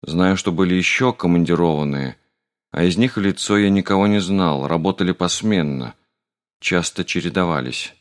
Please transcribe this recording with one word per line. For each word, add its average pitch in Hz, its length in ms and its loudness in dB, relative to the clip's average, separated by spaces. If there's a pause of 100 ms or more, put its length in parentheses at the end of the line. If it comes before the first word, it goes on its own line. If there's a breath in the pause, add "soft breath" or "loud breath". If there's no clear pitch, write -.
Знаю, 92 360 2
что 95 140 -2
были 90 240 2
ещё 107 380 0
командированные, 80 1040 0 (540)
а 82 120 -2
из 87 140 2
них 127 180 0
в 104 60 -2
лицо 98 360 0
я 101 120 4
никого 98 380 2
не 104 120 2
знал, 87 480 0
работали 90 440 0
посменно — 85 840 -2 (640)
часто 87 440 -2
чередовались. 82 960 -4